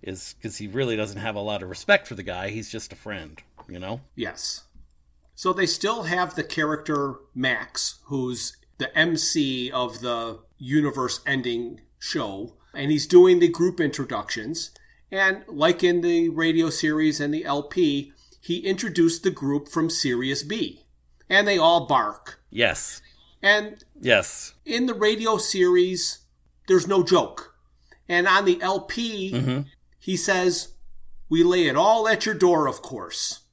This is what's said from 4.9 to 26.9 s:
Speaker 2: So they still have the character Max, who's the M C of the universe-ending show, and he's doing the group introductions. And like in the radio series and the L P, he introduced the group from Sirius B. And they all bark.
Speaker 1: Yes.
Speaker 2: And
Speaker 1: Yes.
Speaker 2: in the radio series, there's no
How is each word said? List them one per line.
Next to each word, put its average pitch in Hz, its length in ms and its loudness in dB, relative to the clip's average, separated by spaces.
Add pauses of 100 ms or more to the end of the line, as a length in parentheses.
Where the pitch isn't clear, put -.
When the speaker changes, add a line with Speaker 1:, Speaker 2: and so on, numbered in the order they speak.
Speaker 2:
So 185 180 -2
they 185 140 0
still 220 360 -2
have 165 320 -2
the 156 80 -4
character 151 720 -2 (200)
Max, - 680 -4
who's 123 520 -6 (220)
the 127 180 -6
M 165 180 2
C 135 560 -2
of 123 300 -4
the 117 380 -6 (180)
universe-ending 127 1200 -2 (180)
show, 107 560 -6 (180)
and 139 160 -4
he's 151 180 2
doing 180 320 10
the 170 80 6
group 180 320 0
introductions. 131 920 -4 (400)
And 190 360 0
like 170 360 2
in 175 180 4
the 170 280 2
radio 165 400 2
series 156 500 0
and 147 140 -2
the 160 120 -6
L 143 180 -2
P, 143 480 0 (300)
he 175 180 -4
introduced 175 640 0
the 196 80 2
group 143 380 -4
from 160 200 0
Sirius 127 520 -2
B. 170 400 -6 (480)
And 208 180 4
they 196 100 2
all 170 300 4
bark. 113 520 -2 (120)
Speaker 1:
Yes. - 500 -2 (400)
Speaker 2:
And 208 420 2 (160)
Speaker 1:
Yes. - 540 2 (100)
Speaker 2:
in 240 220 -2
the 247 80 -2
radio 214 440 0
series, 180 840 0 (480)
there's 185 200 4
no 190 160 2